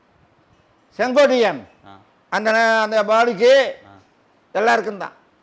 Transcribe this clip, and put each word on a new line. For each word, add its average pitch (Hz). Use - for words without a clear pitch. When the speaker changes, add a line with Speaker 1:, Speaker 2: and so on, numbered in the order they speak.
Speaker 1:
செங்கோட்டையன், 240
Speaker 2:
ஆ. 98
Speaker 1:
அந்த 214
ந-, 226
அந்த 214
பாடிக்கு 233
Speaker 2:
ஆ. -
Speaker 1:
எல்லாருக்கும் 214
தான். 160